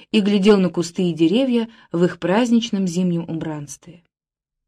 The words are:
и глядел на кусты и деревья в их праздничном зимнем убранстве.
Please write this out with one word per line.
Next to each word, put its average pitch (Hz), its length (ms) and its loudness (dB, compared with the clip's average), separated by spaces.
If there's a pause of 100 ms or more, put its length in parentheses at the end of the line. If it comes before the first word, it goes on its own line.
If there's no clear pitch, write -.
(120)
и 220 100 4
глядел 202 380 4
на 180 100 0
кусты 175 400 -4
и 165 40 -4
деревья 226 560 0 (220)
в 170 120 0
их 175 160 -2
праздничном 208 680 0
зимнем 170 420 -2
убранстве. 156 720 -10 (640)